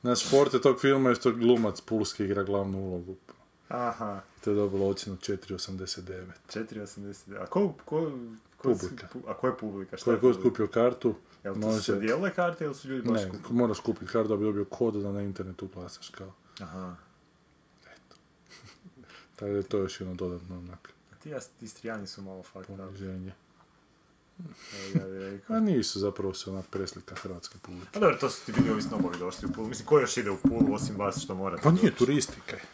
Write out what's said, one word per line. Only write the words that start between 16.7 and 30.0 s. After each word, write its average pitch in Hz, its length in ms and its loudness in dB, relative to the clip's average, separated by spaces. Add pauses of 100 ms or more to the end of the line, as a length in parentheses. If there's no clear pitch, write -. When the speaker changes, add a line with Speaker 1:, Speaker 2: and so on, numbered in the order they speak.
Speaker 1:
Eto. - 300 -20 (500)
<laughs> - 720 -20
Tako 101 160 -4
da 101 60 2
je 98 60 0
to 104 140 -2
još 95 240 -2
jedno 92 140 -6
dodatno, 90 420 -6
onak. 87 360 -16 (180)
Speaker 2:
A - 40 -20
ti - 160 -18
Ast-, 131 180 -10 (120)
Istrijani 110 460 -10
su 101 140 -14
malo 95 220 -12
fucked - 280 -16
up. 95 80 -12
Speaker 1:
Poniženje. 95 540 -10 (1400)
Speaker 2:
E, 98 160 -12
ja 190 160 -2
bih 190 160 -10
rekao. 101 340 -8
Speaker 1:
<laughs> - 0 -
A 226 40 2
nisu, 156 400 2
zapravo 98 340 -2
su - 180 -8
onak 95 160 -8
preslika 92 480 -8
hrvatske 92 420 -12
publike. 90 320 -14
Speaker 2:
A 202 100 -8
dobro, 180 160 6
to 135 140 0
su - 160 -6
ti 110 60 -8
bili - 200 4
ovi 107 100 0
snobovi 90 380 -2
došli 90 280 -6
u - 60 -4
Pulu. 110 140 -6
Mislim, 110 200 -8
ko 151 120 8
još 123 180 0